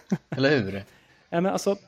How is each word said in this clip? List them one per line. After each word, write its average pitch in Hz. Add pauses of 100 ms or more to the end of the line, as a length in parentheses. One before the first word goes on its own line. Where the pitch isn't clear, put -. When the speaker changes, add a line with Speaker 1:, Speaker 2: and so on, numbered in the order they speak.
Speaker 1:
<laughs> -
Speaker 2:
Eller 135
hur? 98 (440)
Speaker 1:
Ja, 170
men 180
alltså, 196 (120)